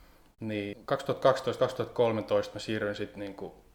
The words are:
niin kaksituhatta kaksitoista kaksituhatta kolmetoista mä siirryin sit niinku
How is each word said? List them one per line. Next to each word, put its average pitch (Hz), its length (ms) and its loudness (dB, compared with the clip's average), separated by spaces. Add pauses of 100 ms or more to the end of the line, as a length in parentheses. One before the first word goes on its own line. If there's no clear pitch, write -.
(400)
niin 104 440 -4
kaksituhatta - 380 -2
kaksitoista 131 380 4
kaksituhatta 127 360 0
kolmetoista 110 580 2
mä - 60 -10
siirryin 107 340 -2
sit 104 220 -8
niinku 98 380 -10 (200)